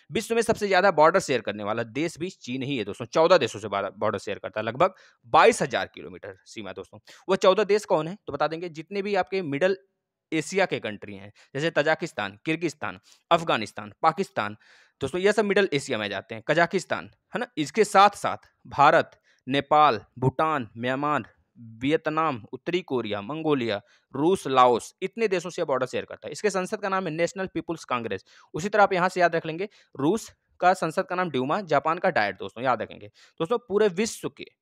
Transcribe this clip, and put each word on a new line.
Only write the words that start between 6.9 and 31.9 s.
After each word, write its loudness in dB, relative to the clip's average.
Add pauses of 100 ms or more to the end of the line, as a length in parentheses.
वो 2
चौदह 4
देश 0
कौन 0
है, -12
तो -12
बता -2
देंगे, -8
जितने -10
भी -4
आपके -2
मिडल 0 (560)
एशिया 0
के -4
कंट्री -10
हैं, -18 (220)
जैसे -2
तजाकिस्तान, -2
किर्गिस्तान, -6 (300)
अफगानिस्तान, -2 (100)
पाकिस्तान। -2 (440)
दोस्तों, -4
ये 2
सब 2
मिडल 2
एशिया -2
में -4
जाते -8
हैं, -14
कजाकिस्तान, 0 (300)
है -4
ना। -6 (120)
इसके 2
साथ 6
साथ -4 (300)
भारत, 4 (280)
नेपाल, 4 (180)
भूटान, 0
म्यांमार, -4 (220)
वियतनाम, -2
उत्तरी -4
कोरिया, -4
मंगोलिया, -2 (360)
रूस, 0
लाओस, 4
इतने -4
देशों -4
से -4
बॉर्डर -2
शेयर -6
करता -16
है। -10
इसके -2
संसद -4
का -4
नाम -2
है -4
नेशनल -2
पीपुल्स -8
कांग्रेस। -4 (300)
उसी -4
तरह 4
आप 4
यहाँ 2
से -2
याद 4
रख -2
लेंगे, -6 (280)
रूस 0 (280)
का 6
संसद -4
का -6
नाम -2
ड्यूमा, -2
जापान 0